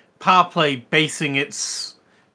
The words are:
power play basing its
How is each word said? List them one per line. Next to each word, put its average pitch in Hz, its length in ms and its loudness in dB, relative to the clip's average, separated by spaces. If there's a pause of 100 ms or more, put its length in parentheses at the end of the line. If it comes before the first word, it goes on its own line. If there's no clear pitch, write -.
(200)
power 185 240 4
play 151 320 0
basing 151 580 -2
its - 640 -6 (380)